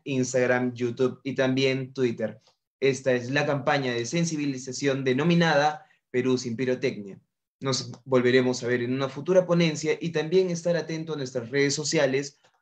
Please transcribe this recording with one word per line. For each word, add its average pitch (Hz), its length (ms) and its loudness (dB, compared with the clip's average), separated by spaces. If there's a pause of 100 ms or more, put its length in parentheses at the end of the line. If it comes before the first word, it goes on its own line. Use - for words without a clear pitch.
Instagram, 127 680 2
YouTube 123 480 -2
y 135 140 -6
también 131 580 0
Twitter. 113 460 -2 (400)
Esta 131 320 2
es 123 180 0
la 147 160 0
campaña 139 480 0
de 117 120 -2
sensibilización 139 960 -2
denominada 151 840 2 (260)
Perú 127 260 2
sin 123 180 -6
pirotecnia. 123 640 -4 (400)
Nos 131 320 -4 (140)
volveremos 127 580 2
a 120 40 -2
ver 120 160 0
en 123 100 -2
una 135 160 -2
futura 180 360 2
ponencia 156 540 0
y 165 120 -6
también 165 380 0
estar 170 280 -2
atento 160 360 -6
a 151 40 -6
nuestras 123 320 -6
redes 143 260 0
sociales 143 640 -2 (220)